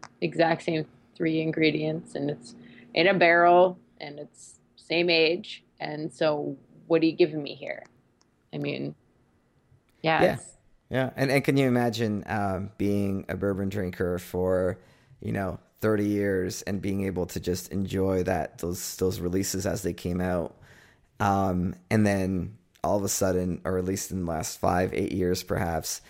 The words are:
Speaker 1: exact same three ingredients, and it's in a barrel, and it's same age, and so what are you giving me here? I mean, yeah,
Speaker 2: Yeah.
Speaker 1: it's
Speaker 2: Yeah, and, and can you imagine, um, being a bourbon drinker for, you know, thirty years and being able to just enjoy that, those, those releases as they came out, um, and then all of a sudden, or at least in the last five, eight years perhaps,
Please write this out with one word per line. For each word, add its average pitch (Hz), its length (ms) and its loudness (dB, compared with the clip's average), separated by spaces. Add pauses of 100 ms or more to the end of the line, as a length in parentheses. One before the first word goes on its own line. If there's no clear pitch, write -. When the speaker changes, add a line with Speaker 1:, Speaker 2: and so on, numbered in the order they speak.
(200)
Speaker 1:
exact 165 420 0
same 156 240 -2 (300)
three 160 240 0
ingredients, 156 760 0
and 143 160 -4
it's - 240 -10 (400)
in 165 120 4
a 196 80 6
barrel, 175 640 6 (220)
and 147 180 -12
it's - 420 -20 (160)
same 170 340 0
age, 165 520 2 (180)
and 151 320 -6
so 147 440 -2 (300)
what 165 160 4
are 160 40 6
you 160 60 4
giving 156 300 2
me 139 120 -10
here? - 300 -12 (680)
I 151 40 -6
mean, 143 360 -6 (1080)
yeah, 160 200 2
Speaker 2:
Yeah. 180 120 4
Speaker 1:
it's - 220 -14 (340)
Speaker 2:
Yeah, 127 260 0
and, 131 140 0
and 135 140 2
can 135 120 2
you 139 100 4
imagine, 117 600 0
um, 101 520 -4
being 101 500 -2
a 95 80 -6
bourbon 98 320 -2
drinker 90 500 -2
for, 92 600 0 (420)
you 110 120 -6
know, 95 260 -4 (220)
thirty 107 260 2
years 101 560 0
and 98 180 -6
being 98 240 -2
able 90 220 -2
to - 140 -8
just 90 320 -4
enjoy 95 500 0
that, 87 360 -4
those, - 380 -6
those 92 240 -2
releases 92 460 -2
as 92 160 -2
they 87 100 -2
came 90 300 -4
out, 90 340 -2 (640)
um, 95 540 0 (160)
and 107 160 4
then 95 500 0 (280)
all 92 140 2
of 98 60 -2
a 98 40 -2
sudden, 92 560 0
or 92 140 -2
at 90 60 -2
least 98 260 -4
in 92 140 -4
the 82 60 -4
last 80 300 -6
five, 92 340 2
eight 92 180 -2
years 92 300 0
perhaps, - 680 -4